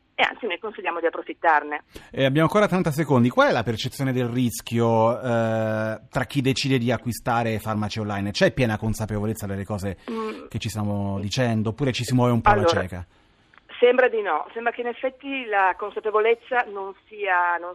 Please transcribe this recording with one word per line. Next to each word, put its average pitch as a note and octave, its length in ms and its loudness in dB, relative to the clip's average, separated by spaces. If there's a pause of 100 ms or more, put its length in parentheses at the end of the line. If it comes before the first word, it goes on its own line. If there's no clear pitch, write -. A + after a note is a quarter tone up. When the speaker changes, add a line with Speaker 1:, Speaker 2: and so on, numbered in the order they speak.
(140)
Speaker 1:
e C4 80 0
anzi - 240 -2
noi F3 120 -6
consigliamo F3+ 420 -8
di E3 60 2
approfittarne. D#3 760 0 (260)
Speaker 2:
Eh, C3 160 0
abbiamo D3+ 200 4
ancora G#3 220 4
trenta F3 220 0
secondi. C#3 400 4
Qual C#4 180 4
è - 20 2
la B2+ 120 2
percezione B2 500 -4
del B2 160 0
rischio, A#2 880 2
eh, A2 840 -2 (100)
tra B2+ 180 -2
chi C#3+ 140 0
decide C3 340 2
di A#2+ 160 2
acquistare A2+ 680 -2
farmaci G#2+ 400 -4
online? G#2 320 -4
C'è - 220 2
piena A2 240 0
consapevolezza G#2+ 680 -4
delle G2 180 -6
cose G2 320 -6 (140)
Speaker 1:
Mm. A3 380 -8
Speaker 2:
che A#2 100 -6
ci A2 100 -6
stiamo G2+ 500 -4
dicendo, A2 520 0
oppure C3 220 -2
ci A#2+ 120 -4
si B2 100 0
muove B2 160 4
un A#2 120 2
po' - 80 6
alla G#2 100 4
Speaker 1:
Allora, E3+ 220 4
Speaker 2:
cieca? F2+ 240 -10 (760)
Speaker 1:
sembra B3 280 6
di A3+ 120 -4
no, E3 320 -2
sembra A#3 180 -4
che A#3+ 120 -4
in A#3+ 60 -4
effetti C4 580 -6
la G3 320 2
consapevolezza A3 920 0
non G3 240 -10 (140)
sia, F3+ 480 0
non F3 180 -8